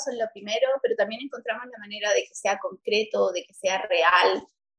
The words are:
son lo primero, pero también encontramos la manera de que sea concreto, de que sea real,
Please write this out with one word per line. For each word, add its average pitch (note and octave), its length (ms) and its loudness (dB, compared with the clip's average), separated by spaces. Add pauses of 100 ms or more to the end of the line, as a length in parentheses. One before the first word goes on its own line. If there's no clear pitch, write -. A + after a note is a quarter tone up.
son B3 140 -4
lo A3+ 140 0
primero, G#3+ 340 0 (160)
pero A3+ 140 2
también A3 260 -2
encontramos A#3+ 480 -8
la A#3 80 -18
manera G#3 340 -4
de G3 100 4
que - 120 -16
sea G3 240 -2
concreto, G3+ 720 0
de F3+ 120 -6
que - 100 -20
sea F#3+ 280 -2
real, F3 600 4 (360)